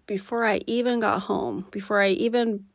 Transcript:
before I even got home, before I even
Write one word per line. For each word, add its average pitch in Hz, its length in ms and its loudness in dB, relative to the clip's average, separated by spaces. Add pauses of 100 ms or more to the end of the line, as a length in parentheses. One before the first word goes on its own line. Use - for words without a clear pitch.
before 226 400 -2
I 214 220 2
even 240 320 0
got 208 220 2
home, 190 500 -4
before 202 300 0
I 196 80 4
even 226 640 0